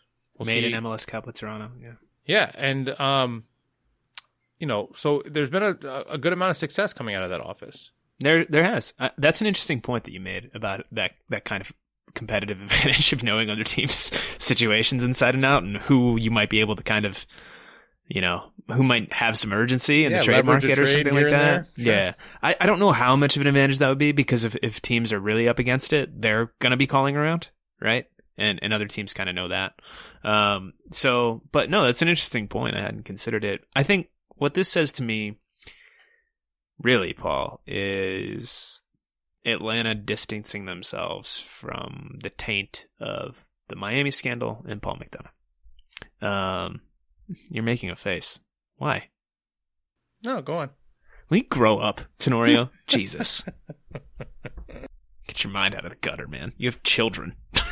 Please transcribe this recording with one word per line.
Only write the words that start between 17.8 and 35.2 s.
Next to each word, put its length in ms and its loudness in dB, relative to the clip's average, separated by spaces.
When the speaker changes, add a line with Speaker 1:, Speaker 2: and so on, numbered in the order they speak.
Speaker 2:
you 140 -4
know, 320 -2
who 80 4
might 320 2
have 240 2
some 160 2
urgency 500 4
in 80 2
Speaker 1:
Yeah, 60 2
Speaker 2:
the 60 2
trade 120 6
Speaker 1:
leverage 280 4
a 40 2
Speaker 2:
market 140 4
or 20 6
Speaker 1:
trade 80 4
Speaker 2:
something 80 2
Speaker 1:
here 160 4
Speaker 2:
like 20 2
Speaker 1:
and 100 4
Speaker 2:
that. 340 2
Speaker 1:
there. 80 -4
Sure. 100 4
Speaker 2:
Yeah. 180 2
I, 180 2
I 60 4
don't 140 4
know 120 6
how 240 4
much 200 4
of 40 0
an 80 4
advantage 300 6
that 100 4
would 100 4
be 140 4
because 320 2
if, 180 -2
if 200 -4
teams 320 0
are 60 0
really 280 2
up 100 0
against 360 0
it, 260 -2
they're 380 2
gonna 180 2
be 100 4
calling 300 2
around, 320 0
right? 240 0
And, 260 0
and 120 -2
other 120 -2
teams 280 -6
kinda 180 -6
know 160 -4
that. 320 -6
Um, 520 2
so, 500 2
but 180 2
no, 140 4
that's 180 4
an 60 2
interesting 400 0
point. 280 -4
I 60 -4
hadn't 240 -8
considered 380 -6
it. 180 -4
I 80 4
think 260 2
what 180 -2
this 140 2
says 260 2
to 80 -6
me, 360 -4